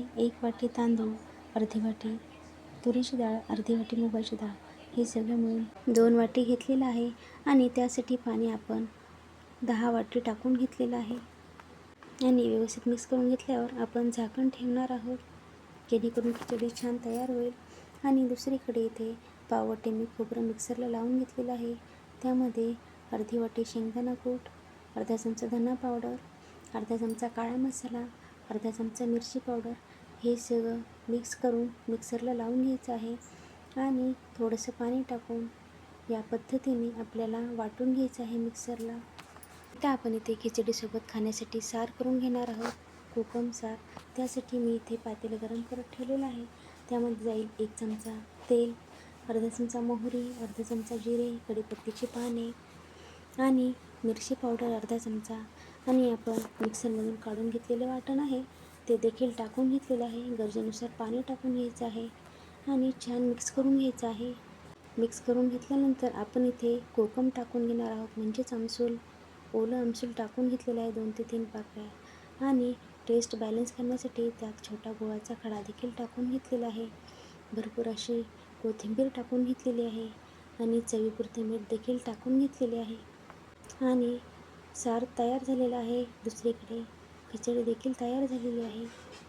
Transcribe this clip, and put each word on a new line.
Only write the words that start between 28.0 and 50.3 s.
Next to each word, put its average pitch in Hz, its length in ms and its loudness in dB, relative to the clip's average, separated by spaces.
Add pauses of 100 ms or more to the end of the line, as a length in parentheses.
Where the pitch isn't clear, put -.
अर्धा 214 220 -2
चमचा 226 340 -4
मिरची 233 340 0
पावडर, 233 340 -4 (500)
हे 240 140 4
सगळं 233 420 0 (300)
मिक्स 240 260 -2
करून 240 320 2 (200)
मिक्सरला 233 460 -2
लावून 240 300 2
घ्यायचं 254 300 0
आहे 226 220 -4 (640)
आणि 262 320 2 (260)
थोडंसं 226 420 0
पाणी 247 300 0
टाकून 233 360 -4 (640)
या 220 120 0 (100)
पद्धतीने 233 720 0
आपल्याला 226 540 -4
वाटून 226 380 0
घ्यायचं 254 300 0
आहे 233 140 -2
मिक्सरला. 233 600 -4 (760)
आता 285 160 0
आपण 240 240 2
इथे 220 280 0
खिचडीसोबत 226 680 0
खाण्यासाठी 220 520 -2
सार 233 280 -2 (100)
करून 254 200 2
घेणार 247 300 0
आहोत, 226 220 -4 (440)
कोकम 240 360 0
सार. 220 240 -6 (400)
त्यासाठी 254 420 -2
मी 233 180 4
इथे 226 200 -4
पातेलं 220 420 -6
गरम 226 240 -4
करत 247 220 -8 (100)
ठेवलेलं 269 320 0
आहे. 240 180 -6 (460)
त्यामध्ये 233 360 0
जाईल 220 220 0 (120)
एक 214 160 -2
चमचा 220 380 -4 (360)
तेल, 233 240 6 (560)
अर्धा 226 200 2
चमचा 240 320 -2
मोहरी, 240 400 0 (200)